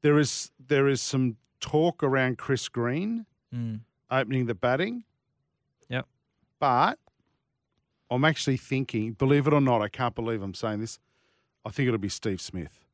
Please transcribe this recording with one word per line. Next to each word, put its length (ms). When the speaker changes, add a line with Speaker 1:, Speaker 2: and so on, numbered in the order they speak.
Speaker 1:
There 140
is, 360
there 220
is 160
some 360
talk 460
around 340
Chris 300
Green 580
Speaker 2:
Mm. 280
Speaker 1:
opening 340
the 80
batting. 480
Speaker 2:
Yep. 180
Speaker 1:
But 380
I'm 140
actually 340
thinking, 540
believe 340
it 80
or 80
not, 180
I 80
can't 260
believe 280
I'm 100
saying 280
this, 180
I 60
think 180
it'll 100
be 120
Steve 300
Smith. 540